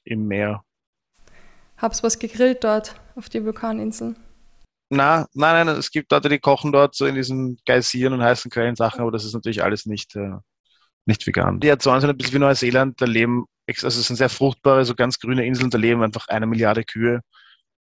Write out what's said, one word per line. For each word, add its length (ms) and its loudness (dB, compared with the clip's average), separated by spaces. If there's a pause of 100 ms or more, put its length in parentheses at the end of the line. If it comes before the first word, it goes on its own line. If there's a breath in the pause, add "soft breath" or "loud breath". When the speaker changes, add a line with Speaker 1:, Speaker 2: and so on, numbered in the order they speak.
Speaker 1:
im 220 -4
Meer. 360 -4 (1160 soft breath)
Speaker 2:
Hab's 240 -4
was 160 -2
gegrillt 440 0
dort 380 -2 (140)
auf 160 -18
die 120 -6
Vulkaninseln? 760 -8 (720)
Speaker 1:
Na, 420 4
nein, 320 4
nein, 140 0
es 120 -8
gibt 220 -6
Leute, 160 4
die 100 2
kochen 320 0
dort 240 4
so 120 -2
in 80 -2
diesen 500 -4
Geysiren 480 0
und 100 -2
heißen 280 0
Quellen 260 -2
Sachen, 240 -2
aber 100 -2
das 140 -4
ist 80 -10
natürlich 300 -4
alles 240 -2
nicht, 300 -10
äh, 180 -8 (720)
nicht 200 0
vegan. 320 0
Die 120 4
Azoren 320 4
sind 80 4
ein 80 -4
bisschen 160 -4
wie 60 2
Neuseeland, 600 2
da 60 2
leben 400 0 (180)
ex-, 200 -8
also 160 -2
es 60 -4
sind 100 -4
sehr 120 2
fruchtbare, 560 2
so 100 -2
ganz 240 -2
grüne 280 -2
Inseln, 240 -2
da 80 0
leben 240 2
einfach 260 -4
eine 180 -2
Milliarde 380 0
Kühe. 380 -2 (600 soft breath)